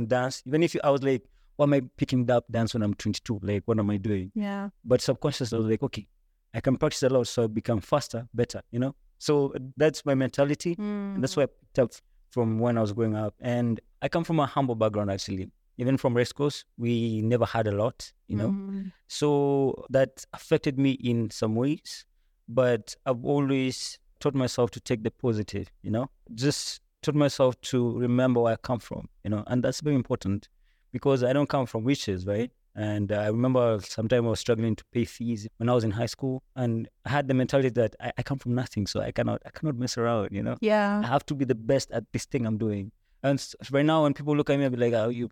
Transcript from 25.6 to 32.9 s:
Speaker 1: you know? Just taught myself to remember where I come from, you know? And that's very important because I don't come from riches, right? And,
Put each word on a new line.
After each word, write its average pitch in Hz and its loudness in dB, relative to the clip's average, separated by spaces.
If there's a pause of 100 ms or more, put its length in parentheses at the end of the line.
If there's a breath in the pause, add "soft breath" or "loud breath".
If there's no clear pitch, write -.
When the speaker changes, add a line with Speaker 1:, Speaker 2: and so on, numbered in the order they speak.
Speaker 1:
you - -6
know? 113 -2 (240)
Just 135 -2 (220)
taught 147 0
myself 139 4
to 120 0
remember 123 4
where 113 4
I - 0
come 120 -4
from, - -10 (140)
you - -4
know? 107 -2
And 123 0
that's 127 -2
very 147 0
important 131 -2 (440)
because 135 2
I 123 4
don't 143 2
come 135 0
from 110 -4
riches, 101 0
right? 107 -2 (240)
And, 104 -2